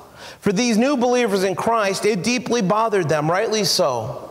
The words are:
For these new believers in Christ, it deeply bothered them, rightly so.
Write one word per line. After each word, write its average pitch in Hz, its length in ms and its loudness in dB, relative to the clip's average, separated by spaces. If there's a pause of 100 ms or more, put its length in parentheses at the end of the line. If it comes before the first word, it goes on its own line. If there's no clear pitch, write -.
(400)
For 202 140 0
these 233 240 2
new 269 180 2
believers 240 480 2
in 190 120 0
Christ, 202 500 0
it 202 180 0
deeply 240 380 -2
bothered 202 480 0
them, 151 200 0
rightly 208 360 0
so. 131 640 -2